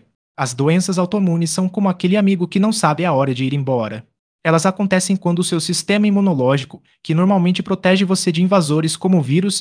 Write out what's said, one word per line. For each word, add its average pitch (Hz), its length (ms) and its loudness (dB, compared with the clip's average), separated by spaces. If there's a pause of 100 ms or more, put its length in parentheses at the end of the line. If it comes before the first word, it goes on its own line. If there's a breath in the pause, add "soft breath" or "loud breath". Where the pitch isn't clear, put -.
(360)
As 127 180 -6
doenças 170 440 0
autoimunes 175 520 0
são 185 180 -2
como 196 200 -2
aquele 180 280 0
amigo 196 320 2
que 190 100 -2
não 214 140 2
sabe 160 320 0
a 175 80 0
hora 135 220 0
de 131 100 -2
ir 131 80 -2
embora. 120 540 -4 (380)
Elas 160 200 2
acontecem 190 520 0
quando 180 240 -2
o 180 40 -2
seu 170 140 -2
sistema 202 480 -2
imunológico, 143 760 0 (220)
que 160 120 -2
normalmente 185 500 2
protege 190 400 0
você 185 260 0
de 170 140 0
invasores 160 520 0
como 185 240 2
vírus 175 400 0